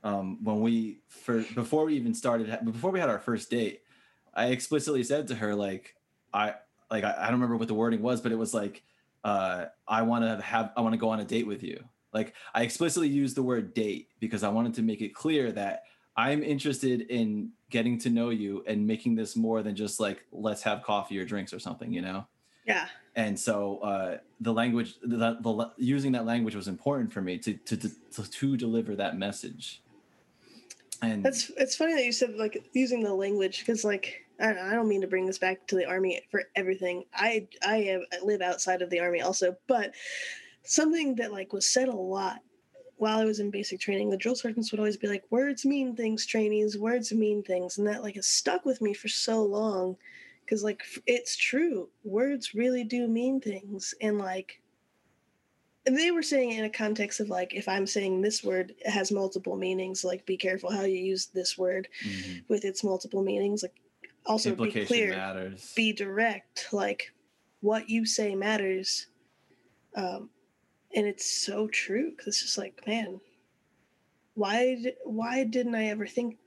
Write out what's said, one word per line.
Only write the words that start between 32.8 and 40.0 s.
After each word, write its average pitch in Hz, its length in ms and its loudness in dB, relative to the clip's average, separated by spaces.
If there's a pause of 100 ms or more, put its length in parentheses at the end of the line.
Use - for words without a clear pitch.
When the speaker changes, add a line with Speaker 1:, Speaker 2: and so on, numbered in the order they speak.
Speaker 2:
the 202 100 2
language, 196 520 0
'cause, 220 180 0
like, - 420 -2 (140)
I, 220 140 4
I 190 200 -2
don't 226 140 2
mean 202 140 4
to 180 60 0
bring 185 180 2
this 190 140 -2
back 185 280 0
to 196 80 0
the 180 100 4
Army 185 440 0
for 190 140 0 (120)
everything. 185 580 0
I, 214 340 2 (180)
I 214 120 4
am, 190 260 2 (100)
I 180 100 -4
live 202 180 2
outside 180 400 2
of 175 80 -2
the 175 100 2
Army 175 220 2
also, 180 360 2 (100)
but 226 260 2 (680)